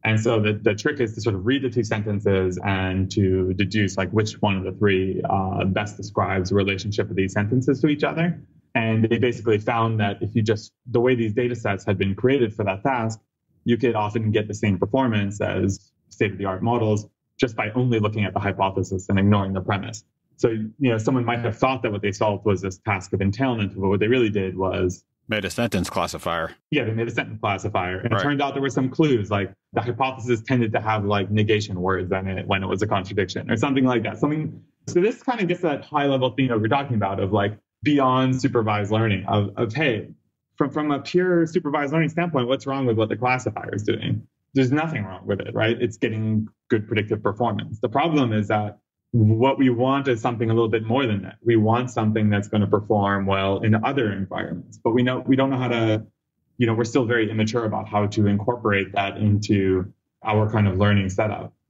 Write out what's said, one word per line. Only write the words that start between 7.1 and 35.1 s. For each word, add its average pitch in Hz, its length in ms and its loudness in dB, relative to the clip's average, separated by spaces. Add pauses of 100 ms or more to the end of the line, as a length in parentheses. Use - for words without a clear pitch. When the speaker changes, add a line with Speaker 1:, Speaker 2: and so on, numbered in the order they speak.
Speaker 1:
of - 60 -4
these 95 160 0
sentences 127 480 2
to 160 80 4
each 147 160 0
other. 170 360 -2 (360)
And 110 320 2
they 113 100 2
basically 110 400 2
found 113 400 0
that 101 220 0
if 104 160 -4
you 113 60 2
just, 107 300 -2 (140)
the 120 140 2
way 127 160 4
these 113 160 0
data 123 240 0
sets 104 280 -4
had 101 140 0
been 95 160 0
created 123 400 2
for 107 100 -4
that 95 200 -2
task, 113 340 -2 (460)
you 117 120 2
could 113 200 2
often 107 340 -2
get 107 160 2
the 104 80 -8
same 101 240 2
performance 104 600 0
as 98 500 -2 (200)
state-of-the-art 95 520 -2
models 110 460 0 (320)
just 123 160 0
by 107 140 -4
only 120 280 0
looking 104 260 0
at 90 80 -4
the 98 60 -4
hypothesis 95 680 -2
and 98 100 2
ignoring 98 360 4
the 92 60 -2
premise. 98 440 -6 (320)
So, 123 140 2
you 107 280 -6
know, 123 200 2
someone 123 260 0
might 117 160 -2
have 107 160 -4
thought 131 260 0
that 117 80 -2
what 98 120 -6
they 101 100 -2
solved 101 320 -2
was 98 160 2
this 95 180 -8
task 98 340 -4
of 95 80 -2
entailment, 104 540 -2
but 95 140 -2
what 98 100 2
they 107 80 0
really 120 240 2
did 95 260 -4
was 92 460 -2 (260)
Speaker 2:
Made 107 160 -2
a 90 60 -4
sentence 107 400 -2
classifier. 82 640 -4 (160)
Speaker 1:
Yeah, 143 140 0
they 110 80 -4
made 113 160 -2
a - 20 -6
sentence 107 300 -8
classifier. 95 580 -2
And 117 140 -2
Speaker 2:
Right. 101 80 0
Speaker 1:
it - 20 0
turned 143 180 0
out 139 140 -2
there 139 80 -4
were 135 80 -2
some 131 180 -2
clues, 127 400 2
like 98 240 -2 (200)
the 120 80 0
hypothesis 120 640 -2
tended 120 300 0
to 117 80 0
have, 110 240 -2
like, 101 260 0
negation 104 500 2
words 92 320 0
in 95 160 -2
it 95 180 -6
when 98 160 0
it 95 40 -4
was 95 160 -2
a 104 40 0
contradiction 95 640 -2
or 113 60 2
something 135 280 2
like 123 200 2
that. - 140 -8
Something. 151 440 -2 (240)
So 175 140 0
this 220 220 0